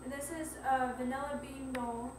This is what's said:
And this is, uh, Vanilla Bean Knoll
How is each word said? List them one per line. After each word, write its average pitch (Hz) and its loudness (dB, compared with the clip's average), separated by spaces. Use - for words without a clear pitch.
And 254 -6
this 277 -6
is, 320 -4
uh, 254 6
Vanilla 269 0
Bean 269 -6
Knoll 240 2